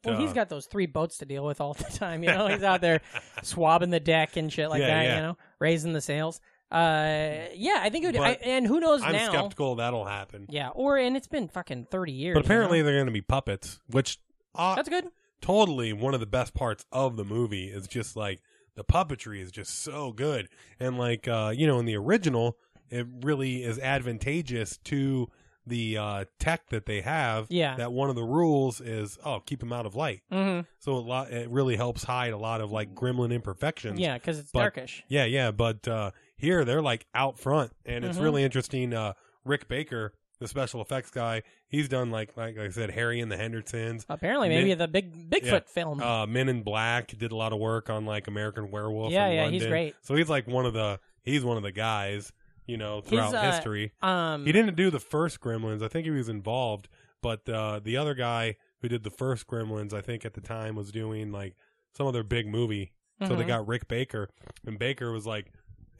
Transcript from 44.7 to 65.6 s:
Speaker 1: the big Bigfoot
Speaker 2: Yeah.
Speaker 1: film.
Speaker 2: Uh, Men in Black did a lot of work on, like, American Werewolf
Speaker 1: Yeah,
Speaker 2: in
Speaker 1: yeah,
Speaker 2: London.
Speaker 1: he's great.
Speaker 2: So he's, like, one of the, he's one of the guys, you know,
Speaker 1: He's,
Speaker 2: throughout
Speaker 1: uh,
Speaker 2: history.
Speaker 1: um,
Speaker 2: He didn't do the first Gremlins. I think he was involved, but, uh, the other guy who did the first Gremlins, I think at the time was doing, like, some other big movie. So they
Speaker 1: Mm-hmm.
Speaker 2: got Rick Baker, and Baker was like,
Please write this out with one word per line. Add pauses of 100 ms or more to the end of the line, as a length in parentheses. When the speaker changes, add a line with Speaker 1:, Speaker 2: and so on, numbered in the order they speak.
Speaker 1:
the
big
Bigfoot
Speaker 2:
Yeah.
Speaker 1:
film.
Speaker 2:
Uh,
Men
in
Black
did
a
lot
of
work
on,
like,
American
Werewolf
Speaker 1:
Yeah,
Speaker 2:
in
Speaker 1:
yeah,
Speaker 2:
London.
Speaker 1:
he's
great.
Speaker 2:
So
he's,
like,
one
of
the, (240)
he's
one
of
the
guys, (340)
you
know,
Speaker 1:
He's,
Speaker 2:
throughout
Speaker 1:
uh,
Speaker 2:
history. (100)
Speaker 1:
um,
Speaker 2:
He
didn't
do
the
first
Gremlins.
I
think
he
was
involved, (320)
but,
uh,
the
other
guy (240)
who
did
the
first
Gremlins,
I
think
at
the
time
was
doing,
like, (380)
some
other
big
movie. (280)
So
they
Speaker 1:
Mm-hmm.
Speaker 2:
got
Rick
Baker, (380)
and
Baker
was
like, (480)